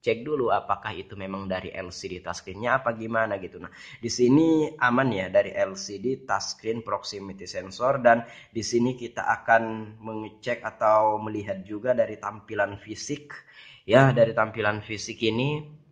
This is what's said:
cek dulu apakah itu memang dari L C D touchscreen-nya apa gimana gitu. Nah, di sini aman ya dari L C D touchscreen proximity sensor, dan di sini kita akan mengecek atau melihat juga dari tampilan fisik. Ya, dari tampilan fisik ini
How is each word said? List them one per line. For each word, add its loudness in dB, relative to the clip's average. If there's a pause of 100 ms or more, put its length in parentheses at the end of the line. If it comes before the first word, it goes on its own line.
cek -2
dulu 0
apakah -2
itu -14
memang -8
dari -6
L -10
C -10
D -10
touchscreen-nya -4
apa -2
gimana -2
gitu. -12
Nah, -16 (320)
di -4
sini 4
aman 4
ya -4
dari 2
L -2
C -10
D -4
touchscreen -4
proximity -8
sensor, -2
dan 6 (240)
di -6
sini 2
kita -8
akan 2
mengecek -8
atau 4
melihat -6
juga -2
dari 0
tampilan -4
fisik. -10 (540)
Ya, 8
dari 4
tampilan 0
fisik -8
ini 0 (220)